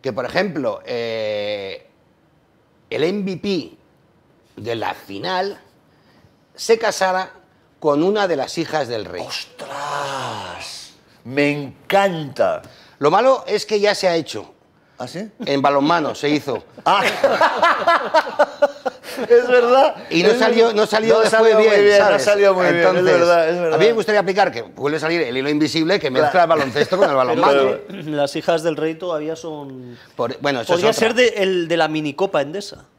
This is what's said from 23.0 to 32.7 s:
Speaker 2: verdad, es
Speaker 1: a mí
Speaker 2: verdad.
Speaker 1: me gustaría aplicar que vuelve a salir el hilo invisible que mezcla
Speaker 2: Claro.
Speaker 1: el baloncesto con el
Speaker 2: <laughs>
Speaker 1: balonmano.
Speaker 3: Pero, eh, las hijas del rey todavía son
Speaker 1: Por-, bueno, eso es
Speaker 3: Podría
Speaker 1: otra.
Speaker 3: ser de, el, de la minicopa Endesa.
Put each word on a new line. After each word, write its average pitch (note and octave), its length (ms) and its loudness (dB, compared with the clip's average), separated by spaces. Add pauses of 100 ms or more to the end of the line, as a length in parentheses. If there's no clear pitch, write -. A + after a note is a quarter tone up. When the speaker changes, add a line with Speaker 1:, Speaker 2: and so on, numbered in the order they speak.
Speaker 2:
verdad, E3+ 300 4
es - 20 0
Speaker 1:
a F3 40 0
mí F3+ 80 -4
Speaker 2:
verdad. D#3+ 160 0
Speaker 1:
me G#3+ 140 4
gustaría G#3 280 0
aplicar F#3 320 0
que A#2+ 100 -8
vuelve C3 360 -4
a - 20 -4
salir E3 220 -2
el B2+ 140 -4
hilo C3+ 120 -2
invisible D#3 500 0
que D3+ 120 -4
mezcla D3 200 2
Speaker 2:
Claro. F3 220 4
Speaker 1:
el D#3 60 2
baloncesto C#3+ 400 0
con G3 100 4
el C#3+ 80 0
Speaker 2:
<laughs> - 0 -
Speaker 1:
balonmano. B2+ 360 2 (340)
Speaker 3:
Pero, G3 140 -14
eh, - 40 -14
las D3 320 -4
hijas D#3+ 260 0
del D#3+ 140 -2
rey D#3 200 -4
todavía D#3+ 380 -6
son C#3 640 -14 (200)
Speaker 1:
Por-, B2 240 -4
bueno, C#3 200 -2
eso C#3 140 -2
es - 20 0
Speaker 3:
Podría F#3 140 2
Speaker 1:
otra. A3+ 100 0
Speaker 3:
ser A3+ 140 2
de, B3 140 4
el, F#3+ 400 -2
de E3+ 100 0
la D#3 100 2
minicopa D#3 540 -4
Endesa. E3 420 -10 (140)